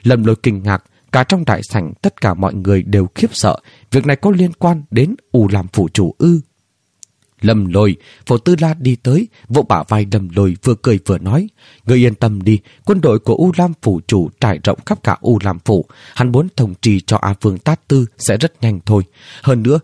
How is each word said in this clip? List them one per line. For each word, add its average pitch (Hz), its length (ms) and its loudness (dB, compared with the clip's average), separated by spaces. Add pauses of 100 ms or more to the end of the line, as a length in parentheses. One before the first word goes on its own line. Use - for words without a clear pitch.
Lâm 117 220 2
Lôi 110 120 2
kinh 101 260 -4
ngạc, 98 220 -4 (280)
cả 131 120 2
trong 180 200 -2
đại - 180 -2
sảnh 87 300 -6 (100)
tất - 180 -2
cả 92 140 0
mọi 92 200 -4
người 95 280 0
đều 98 320 0
khiếp - 180 -2
sợ, - 260 -2 (320)
việc 135 160 0
này 143 100 0
có 202 140 0
liên 180 220 2
quan 170 380 -2
đến 139 240 0 (180)
U 110 160 2
Lam 95 240 -2
phủ 90 200 0
chủ 90 260 0
ư? 165 220 2 (1000)
"Lâm 107 260 0
Lôi," 95 300 2 (300)
Phổ 120 120 0
Tư 175 200 2
La 160 160 0
đi 127 220 -2
tới, 165 320 0 (200)
vỗ 123 140 2
bả 85 260 0
vai 107 240 0
Lâm 98 240 -2
Lôi 95 280 2
vừa 120 100 2
cười 104 320 0
vừa 92 120 -2
nói, 131 300 -2 (380)
"Ngươi 127 120 2
yên 120 160 2
tâm 104 280 -2
đi, 104 160 2 (260)
quân 196 160 0
đội 135 180 2
của - 160 0
U 180 220 2
Lam 175 160 0 (100)
phủ 92 240 0
chủ 87 220 0 (120)
trải 95 240 0
rộng - 220 -2
khắp - 160 -4
cả - 180 -2
U 113 220 2
Lam 92 160 -4
phủ, 92 260 0 (300)
hắn 123 180 -2
muốn 147 240 0
thông 101 180 -2
trì 101 260 0
cho 110 160 -2
A 101 240 -2
Phương 95 180 -2
Tát - 300 -4
Tư 135 180 2 (120)
sẽ 104 180 -2
rất 160 240 -4
nhanh 107 260 -2
thôi. 104 160 2 (400)
Hơn 123 200 0
nữa, 139 220 2